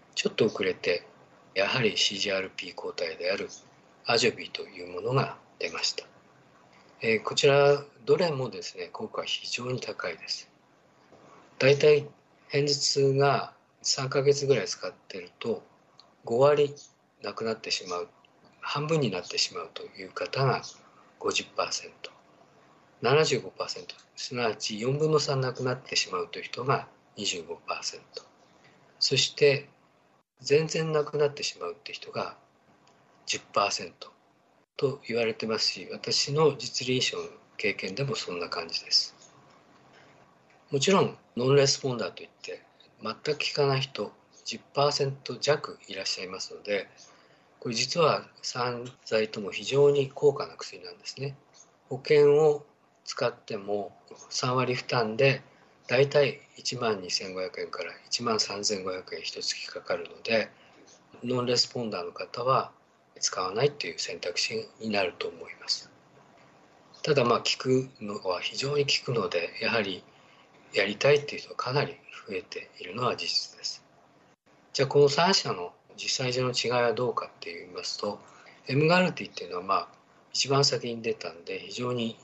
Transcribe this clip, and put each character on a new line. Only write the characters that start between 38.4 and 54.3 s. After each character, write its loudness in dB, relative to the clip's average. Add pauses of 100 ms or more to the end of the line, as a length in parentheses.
感 -8
じ -8
で -8
す。 0 (1500)
も 0
ち 4
ろ 6
ん 0 (180)
ノ 2
ン 8
レ 8
ス 2
ポ -2
ン -4
ダ -4
ー -8
と -16
い -16
っ -20 (120)
て -12 (380)
全 -6
く -4
効 -6
か 4
な 4
い 2
人、 -6 (340)
十 -8 (140)
パ 4
ー 4
セ 0
ン -2
ト -10
弱 0 (100)
い -14
ら -8
っ -8
し -4
ゃ -8
い -10
ま -10
す -10
の -16
で、 -2 (720)
こ -6
れ -4
実 -2
は 4 (180)
三 -4 (160)
剤 2
と -8
も -6
非 -8
常 6
に 2
高 4
価 -6
な -16
薬 -14
な -16
ん -20
で -20
す -14
ね。 -8 (540)
保 -6
険 8
を 6 (380)
使 -4
っ 0
て -10
も -4 (380)
三 -2